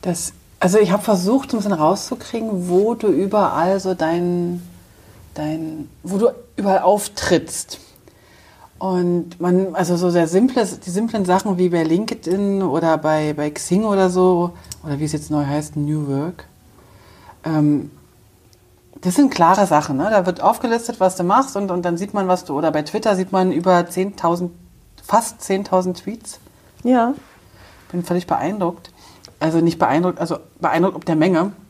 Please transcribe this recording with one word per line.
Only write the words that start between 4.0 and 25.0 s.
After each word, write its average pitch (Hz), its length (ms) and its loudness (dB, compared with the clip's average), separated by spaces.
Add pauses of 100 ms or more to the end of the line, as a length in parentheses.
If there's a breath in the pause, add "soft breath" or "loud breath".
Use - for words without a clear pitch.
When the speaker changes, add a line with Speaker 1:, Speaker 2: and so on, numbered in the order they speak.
Speaker 1:
dein, 156 540 -8 (140)
wo 190 160 -4
du 233 100 4 (280)
überall 196 240 2
auftrittst. - 1000 0 (1000 soft breath)
Und 175 600 -2
man, 180 340 2
also 175 220 0
so 180 140 0
sehr 170 180 2
simples, 196 500 2
die - 120 -12
simplen 214 340 -2
Sachen 185 340 0
wie 180 120 2
bei 170 120 2
LinkedIn 196 800 -2
oder 160 340 2
bei, 151 360 0
bei 147 180 -4
Xing 185 340 -2
oder 196 240 2
so, 180 440 2 (320 loud breath)
oder 147 160 -6
wie 156 40 -2
es 151 80 -4
jetzt 151 200 -6
neu 147 120 0
heißt, 147 320 -4
New 147 300 -2
Work, 143 380 -4 (1000 loud breath)
ähm, 151 460 2 (1080)
das 180 160 -2
sind 277 140 6
klare 185 360 4
Sachen, 147 300 2
ne? 165 140 0
Da 196 160 2
wird 180 140 -4
aufgelistet, 226 600 0
was 185 160 2
du - 80 -4
machst 233 320 2
und, 202 160 -4
und 175 120 -4
dann 170 120 -2
sieht 202 180 -8
man, 190 140 -2
was 180 160 0
du, 139 120 -6
oder 156 140 0
bei 151 120 -2
Twitter 208 340 -2
sieht 185 160 -4
man 185 200 2
über 175 360 2
zehntausend, 175 640 -2 (520)